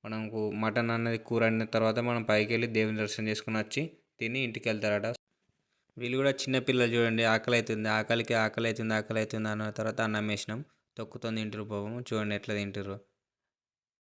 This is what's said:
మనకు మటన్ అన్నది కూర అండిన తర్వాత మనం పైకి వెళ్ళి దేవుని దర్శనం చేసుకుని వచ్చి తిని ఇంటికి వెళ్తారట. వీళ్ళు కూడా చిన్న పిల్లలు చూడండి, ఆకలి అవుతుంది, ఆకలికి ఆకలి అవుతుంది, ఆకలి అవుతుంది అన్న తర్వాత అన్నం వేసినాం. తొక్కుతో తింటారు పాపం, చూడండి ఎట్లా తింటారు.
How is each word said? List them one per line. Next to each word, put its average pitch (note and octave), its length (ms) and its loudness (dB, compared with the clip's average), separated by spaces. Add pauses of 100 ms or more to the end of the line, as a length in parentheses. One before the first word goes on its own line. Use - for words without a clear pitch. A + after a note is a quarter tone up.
మనకు A2 360 -4 (220)
మటన్ A#2 360 2
అన్నది A#2 300 -2
కూర A2+ 220 2
అండిన A2+ 160 2 (100)
తర్వాత A2 220 2 (120)
మనం A#2+ 200 0
పైకి G#2+ 240 4
వెళ్ళి A#2 120 0 (120)
దేవుని A2 240 2
దర్శనం G#2+ 300 -4
చేసుకుని A2 320 -2
వచ్చి C#3 180 -4 (360)
తిని A#2 280 -4
ఇంటికి A2+ 240 -6
వెళ్తారట. G#2 360 0 (960)
వీళ్ళు A#2+ 180 -2
కూడా C3+ 200 4
చిన్న C3 180 0 (100)
పిల్లలు B2 260 4
చూడండి, A2+ 300 4 (100)
ఆకలి A#2 240 2
అవుతుంది, A2 300 0 (100)
ఆకలికి A#2 440 0
ఆకలి A2+ 280 0
అవుతుంది, A2 280 -2
ఆకలి A2 240 -2
అవుతుంది A2 300 -2
అన్న G#2+ 160 -2 (100)
తర్వాత A2 300 -2
అన్నం G#2+ 240 0
వేసినాం. G#2+ 280 -4 (380)
తొక్కుతో A#2 300 -8 (100)
తింటారు G#2+ 320 -4
పాపం, G#2 240 -4 (140)
చూడండి G#2+ 320 -2
ఎట్లా G#2+ 180 -6
తింటారు. G2+ 380 -6 (1200)